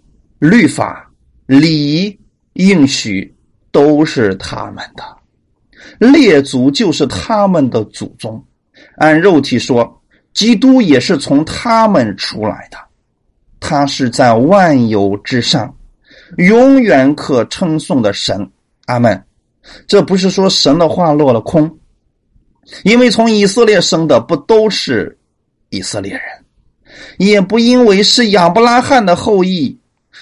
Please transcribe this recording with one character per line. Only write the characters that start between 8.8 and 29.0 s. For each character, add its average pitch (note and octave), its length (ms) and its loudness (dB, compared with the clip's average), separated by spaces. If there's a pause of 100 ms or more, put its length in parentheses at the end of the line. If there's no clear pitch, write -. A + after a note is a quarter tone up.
按 D#3 240 2
肉 F3 200 4
体 B2 180 -4
说， - 440 -4 (300)
基 A3 240 0
督 C4 240 4
也 D3+ 180 2
是 E3+ 200 -2
从 C#3+ 260 -2
他 A3+ 420 -2
们 B2 300 0
出 - 300 -10
来 - 240 -10
的， - 80 -20 (800)
他 C#3+ 260 -2
是 C3+ 240 -4
在 B2 240 2
万 D3 540 2
有 G2+ 300 -2
之 A#3+ 240 -4
上， C3+ 300 -4 (640)
永 A#3+ 420 4
远 D3 340 2
可 B2+ 300 -2
称 D#3 340 -4
颂 C#3+ 220 -4
的 G#2 120 0
神。 - 380 -8 (360)
阿 B2 120 -4
门。 A#2+ 240 0 (640)
这 G3 160 2
不 E3 120 -2
是 F#3 160 0
说 F#3+ 200 0
神 D3+ 280 0
的 E3+ 80 2
话 D#3+ 280 0
落 D3 180 2
了 A2+ 80 0
空， D#3 380 -2 (1040)
因 A3+ 160 2
为 B3 120 4
从 A3+ 200 0
以 G#3 160 2
色 A#3 180 0
列 G#3 160 2
生 E3 260 -2
的 C3 140 2
不 E3 160 -4
都 A3 320 0
是 A2 500 -6 (520)
以 G2 100 -8
色 G2 220 -10
列 G2 100 -12
人， - 80 -12 (960)
也 G3+ 240 2
不 G3 180 -2
因 A#3+ 280 4
为 G3+ 160 4
是 A3+ 300 0
亚 F3+ 140 2
伯 F#3 160 2
拉 A#3+ 200 2
罕 A#3+ 240 0